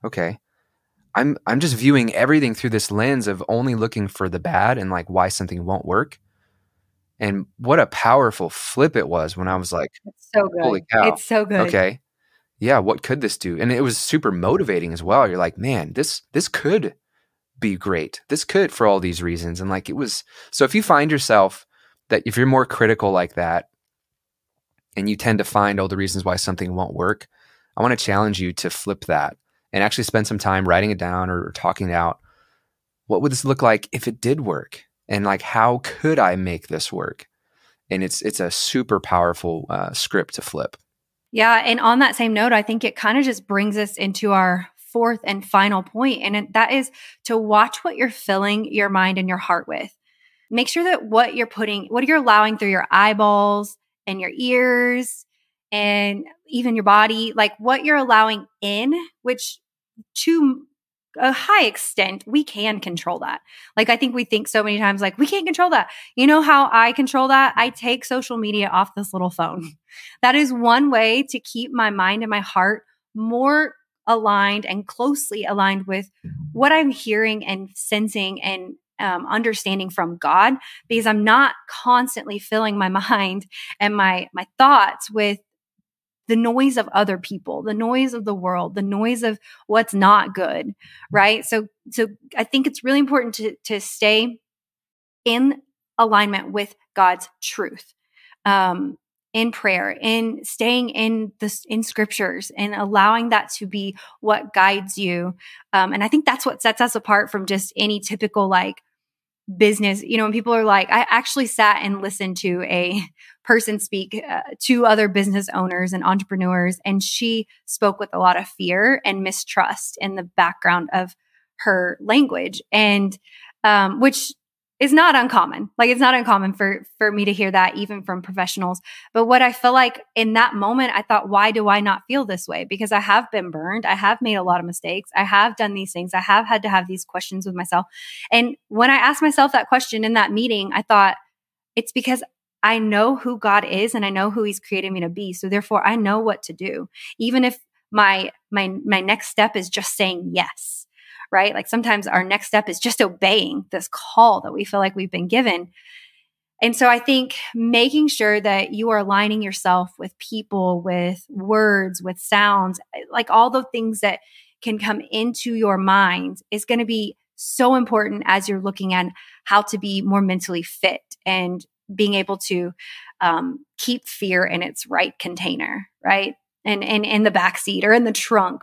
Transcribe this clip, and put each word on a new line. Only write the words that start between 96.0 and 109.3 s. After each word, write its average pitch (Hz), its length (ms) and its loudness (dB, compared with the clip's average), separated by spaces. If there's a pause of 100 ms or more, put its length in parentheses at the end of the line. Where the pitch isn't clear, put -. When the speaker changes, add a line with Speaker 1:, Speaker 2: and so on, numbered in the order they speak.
Speaker 2:
with 202 240 -6 (200)
God's 180 340 2 (120)
truth, - 520 -10 (500)
um, 185 540 0 (360)
in 226 180 0
prayer, 196 480 -2
in 226 460 -2
staying 240 460 -2
in 220 500 -4
the 214 60 -4
s-, - 200 -10
in 220 160 -4
scriptures 202 720 -6
and 208 160 -4
allowing 208 560 2
that 214 200 0
to - 180 -10
be 196 300 -8 (240)
what 214 320 -2
guides 196 440 2
you. 175 380 -4 (380)
Um, 190 180 2
and 202 100 -2
I 208 60 0
think 302 180 0
that's 262 200 -2
what - 160 -6
sets 226 180 2
us 240 160 2
apart 208 340 0
from 190 160 -6
just 190 300 -4
any 208 240 -2
typical, 208 480 -2
like, 190 340 0 (760)